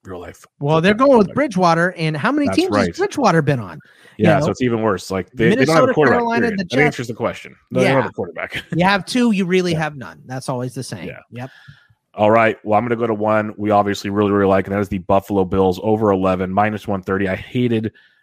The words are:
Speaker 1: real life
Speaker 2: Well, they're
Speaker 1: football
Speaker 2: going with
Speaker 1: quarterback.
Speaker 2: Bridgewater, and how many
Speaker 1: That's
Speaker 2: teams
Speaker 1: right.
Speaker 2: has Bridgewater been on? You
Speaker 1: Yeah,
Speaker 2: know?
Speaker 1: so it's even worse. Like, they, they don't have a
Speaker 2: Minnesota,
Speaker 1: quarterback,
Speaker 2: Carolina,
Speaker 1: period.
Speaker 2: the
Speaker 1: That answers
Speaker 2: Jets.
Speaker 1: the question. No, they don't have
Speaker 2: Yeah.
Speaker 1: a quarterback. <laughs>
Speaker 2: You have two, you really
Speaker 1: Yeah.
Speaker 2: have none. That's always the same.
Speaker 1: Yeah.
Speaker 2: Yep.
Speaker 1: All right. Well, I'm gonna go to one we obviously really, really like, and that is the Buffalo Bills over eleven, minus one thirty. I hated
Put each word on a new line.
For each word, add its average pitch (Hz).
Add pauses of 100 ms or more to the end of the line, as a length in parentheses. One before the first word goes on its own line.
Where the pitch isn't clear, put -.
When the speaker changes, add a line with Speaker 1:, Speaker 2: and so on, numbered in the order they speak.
Speaker 1:
real 92
life 85 (140)
Speaker 2:
Well, 156
they're 185
Speaker 1:
football 233
Speaker 2:
going 269
with 202
Speaker 1:
quarterback. -
Speaker 2:
Bridgewater, 185
and 156
how 202
many 285
Speaker 1:
That's -
Speaker 2:
teams 359
Speaker 1:
right. -
Speaker 2:
has -
Bridgewater 277
been 139
on? 95 (380)
You 107
Speaker 1:
Yeah, 104
Speaker 2:
know? 147
Speaker 1:
so 107
it's 98
even 117
worse. 104
Like, 95
they, 113
they 180
don't -
have -
a -
Speaker 2:
Minnesota, 175
Speaker 1:
quarterback, 151
Speaker 2:
Carolina, 233
Speaker 1:
period. 220
Speaker 2:
the 175
Speaker 1:
That 135
answers 143
Speaker 2:
Jets. -
Speaker 1:
the 113
question. - (160)
No, 127
they 127
don't 139
have 131
Speaker 2:
Yeah. -
Speaker 1:
a -
quarterback. -
<laughs> -
Speaker 2:
You 165
have 196
two, 240
you 190
really 180
Speaker 1:
Yeah. 160
Speaker 2:
have 151
none. 85
That's 127
always 127
the 131
same. 95
Speaker 1:
Yeah. - (120)
Speaker 2:
Yep. 123 (680)
Speaker 1:
All 107
right. 110
Well, 107
I'm 120
gonna 117
go 117
to 113
one 107
we 104
obviously 101
really, 101
really 101
like, 95
and 98
that 101
is 101
the 98
Buffalo 98
Bills 92
over 110
eleven, 92
minus 104
one 98
thirty. 95
I 92
hated 113 (320)